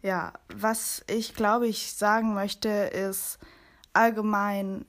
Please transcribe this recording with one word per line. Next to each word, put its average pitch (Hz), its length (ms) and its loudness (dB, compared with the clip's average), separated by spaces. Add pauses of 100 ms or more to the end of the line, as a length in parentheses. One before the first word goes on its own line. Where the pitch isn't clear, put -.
ja, 185 300 -2 (160)
was 220 600 -2
ich, 226 260 -2
glaube 233 320 2
ich, - 280 -4
sagen 214 400 2
möchte, 202 340 -2
ist 196 680 -2 (540)
allgemein 208 960 2